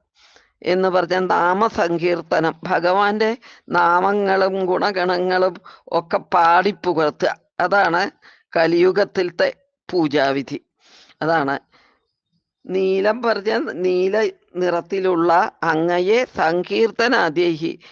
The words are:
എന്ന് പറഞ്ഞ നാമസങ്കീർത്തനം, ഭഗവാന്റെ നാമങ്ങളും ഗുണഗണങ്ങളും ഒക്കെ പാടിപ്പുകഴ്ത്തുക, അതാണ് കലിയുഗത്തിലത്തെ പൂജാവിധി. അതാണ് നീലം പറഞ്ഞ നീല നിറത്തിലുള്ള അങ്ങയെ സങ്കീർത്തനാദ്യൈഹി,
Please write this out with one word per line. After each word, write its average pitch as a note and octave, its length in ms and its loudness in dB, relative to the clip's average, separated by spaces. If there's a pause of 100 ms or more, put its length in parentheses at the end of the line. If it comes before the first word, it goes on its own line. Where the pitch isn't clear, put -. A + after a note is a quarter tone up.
(640)
എന്ന് F#3 240 0
പറഞ്ഞ F3+ 320 0
നാമസങ്കീർത്തനം, F3 1400 0
ഭഗവാന്റെ G3+ 760 0 (320)
നാമങ്ങളും F#3+ 960 2
ഗുണഗണങ്ങളും F#3 920 0 (360)
ഒക്കെ E3 260 -2
പാടിപ്പുകഴ്ത്തുക, F3 1200 0 (220)
അതാണ് F3+ 520 0 (460)
കലിയുഗത്തിലത്തെ F3+ 960 0 (380)
പൂജാവിധി. C#3+ 720 -2 (560)
അതാണ് D3+ 380 -2 (1040)
നീലം F#3+ 560 -2
പറഞ്ഞ A3 500 -2
നീല F#3 600 0 (240)
നിറത്തിലുള്ള F3 960 0 (120)
അങ്ങയെ F3 640 2 (120)
സങ്കീർത്തനാദ്യൈഹി, F3 1400 0 (120)